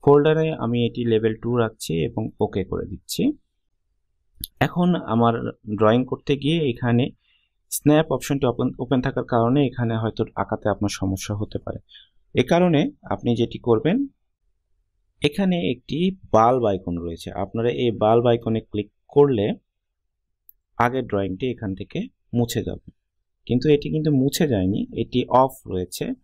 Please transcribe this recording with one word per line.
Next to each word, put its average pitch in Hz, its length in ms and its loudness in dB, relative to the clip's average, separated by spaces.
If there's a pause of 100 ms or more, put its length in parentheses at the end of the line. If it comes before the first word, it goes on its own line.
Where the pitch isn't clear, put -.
ফোল্ডারে 156 480 6
আমি 120 340 -2
এটি 120 180 -4
লেভেল 110 380 2
টু 117 140 -2
রাখছি 113 360 -2 (120)
এবং 98 260 -6 (100)
ওকে 104 240 -2
করে 85 220 -8
দিচ্ছি। - 460 -4 (1300)
এখন 175 340 2
আমার 117 580 0 (220)
ড্রয়িং 110 300 4
করতে 127 320 -4
গিয়ে 143 340 -2
এখানে 120 400 0 (600)
স্ন্যাপ 151 420 2
অপশনটি 135 340 -2
ওপেন, 127 220 0 (100)
ওপেন 127 240 0
থাকার 135 220 -2
কারণে 127 420 2
এখানে 117 300 -2
হয়তো 110 280 -2 (100)
আঁকাতে 104 340 -4
আপনার 101 200 0
সমস্যা 95 460 -4
হতে 101 240 -8
পারে। - 200 -10 (560)
এ 127 80 2
কারণে 175 480 2 (120)
আপনি 113 340 -2
যেটি 113 220 -2
করবেন, 165 480 0 (1160)
এখানে 185 480 0
একটি 170 460 -4 (160)
বাল্ব 117 320 4
আইকন 92 340 -2
রয়েছে, 85 320 -10
আপনারা 113 380 -4
এই 123 220 -2
বাল্ব 117 360 2
আইকনে 117 340 0
ক্লিক - 320 -8 (160)
করলে 135 460 4 (1200)
আগের 123 300 -2
ড্রয়িংটি 98 440 -4
এখান 101 240 -6
থেকে 160 340 -8 (260)
মুছে 117 280 0
যাবে। - 280 -10 (560)
কিন্তু 127 220 2
এটি 151 220 2
কিন্তু 156 200 0
মুছে 139 380 2
যায়নি, 101 440 0
এটি 117 360 -4
অফ 131 240 4 (140)
রয়েছে। 95 560 -6